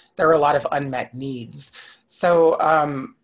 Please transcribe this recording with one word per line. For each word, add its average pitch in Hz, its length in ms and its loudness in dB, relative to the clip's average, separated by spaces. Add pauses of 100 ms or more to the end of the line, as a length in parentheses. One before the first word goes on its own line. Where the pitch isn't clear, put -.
(160)
there 160 120 0
are 165 60 6
a 147 140 4
lot 143 80 4
of 139 160 -2
unmet 135 420 -6
needs. 131 580 -12 (360)
So, 165 520 2
um, 147 640 0